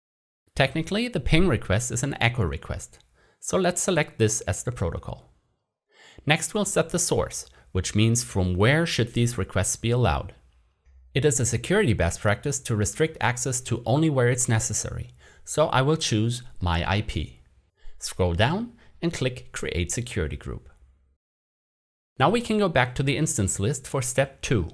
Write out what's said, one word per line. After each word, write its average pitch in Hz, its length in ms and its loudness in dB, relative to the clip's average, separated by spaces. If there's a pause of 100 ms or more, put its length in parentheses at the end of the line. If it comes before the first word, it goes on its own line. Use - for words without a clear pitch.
(540)
Technically, 175 540 0
the 185 120 -4
ping - 280 4
request 104 420 0
is 120 120 -4
an 139 180 -4
echo 120 220 2
request, - 560 -6 (420)
so - 180 -2
let's 180 240 0
select 160 360 0
this 110 240 2
as - 200 -4
the 123 100 -6
protocol. - 580 -6 (960)
Next, - 300 2
we'll 208 100 0
set 165 240 0
the 175 100 -2
source, - 460 -2 (280)
which - 220 -2
means 113 280 4
from 90 320 0
where 139 320 4
should - 260 -2
these 120 240 0
requests - 400 -2
be 117 140 -2
allowed. 110 440 0 (760)
It 139 140 2
is 143 120 2
a 123 60 0
security 170 480 2
best 85 280 0
practice 110 400 0
to - 140 -4
restrict 151 460 0
access 123 420 -2
to - 220 -4
only 151 240 2
where 127 220 2
it's 127 180 0
necessary, 107 640 -2 (340)
so 151 220 0
I 135 160 2
will 156 160 2
choose 120 440 0 (160)
my 85 320 0
I 104 120 0
P. - 380 -8 (580)
Scroll 90 340 -2
down 156 400 0 (300)
and - 100 -2
click - 400 -6
Create - 400 -4
Security 76 460 -4
Group. - 320 -12 (1500)
Now 135 120 6
we 233 100 2
can 220 160 -2
go 196 140 2
back 123 240 2
to 143 80 0
the 135 160 2
instance 107 420 0
list 110 260 -2
for 135 140 -4
step - 400 -2
two, 92 340 0